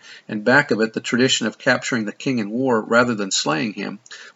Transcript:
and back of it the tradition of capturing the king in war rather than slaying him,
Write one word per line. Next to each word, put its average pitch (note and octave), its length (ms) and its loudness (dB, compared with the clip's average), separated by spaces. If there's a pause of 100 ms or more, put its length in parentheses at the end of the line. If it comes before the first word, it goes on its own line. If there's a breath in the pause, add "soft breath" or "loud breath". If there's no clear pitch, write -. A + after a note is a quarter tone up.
(280 loud breath)
and G#2+ 160 -6
back C3+ 280 4
of G#2 80 2
it A2 120 0
the - 80 -4
tradition B2 460 0
of G#2+ 100 -4
capturing B2 480 0
the G#2 80 -6
king B2+ 280 -4
in G2+ 100 -6
war A#2+ 300 0
rather A#2+ 340 2
than G2+ 160 -4
slaying D3 440 -2
him, G2+ 260 -8 (360 loud breath)